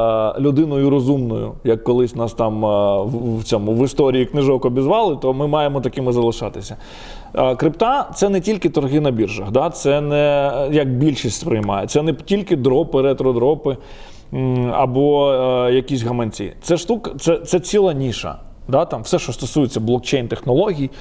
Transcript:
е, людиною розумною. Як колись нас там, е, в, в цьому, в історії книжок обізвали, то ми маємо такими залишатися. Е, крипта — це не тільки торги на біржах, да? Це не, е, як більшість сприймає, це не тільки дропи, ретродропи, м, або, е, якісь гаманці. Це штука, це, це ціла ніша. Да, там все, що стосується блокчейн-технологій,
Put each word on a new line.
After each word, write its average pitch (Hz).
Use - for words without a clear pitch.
е, -
людиною 139
розумною. 123
Як 113
колись 123
нас 117
там, 110
е, 107
в, 117
в 113
цьому, 107
в 120
історії 131
книжок 135
обізвали, 143
то 131
ми 139
маємо 143
такими 123
залишатися. 113
Е, 131
крипта — 220
це 202
не 196
тільки 190
торги 143
на 147
біржах, 101
да? 139
Це 143
не, 147
е, 139
як 147
більшість 127
сприймає, 104
це 147
не 156
тільки 190
дропи, 135
ретродропи, 131
м, 127
або, 139
е, 127
якісь 127
гаманці. 113
Це -
штука, 226
це, 165
це -
ціла 196
ніша. 127
Да, 139
там 123
все, 175
що -
стосується 127
блокчейн-технологій, 131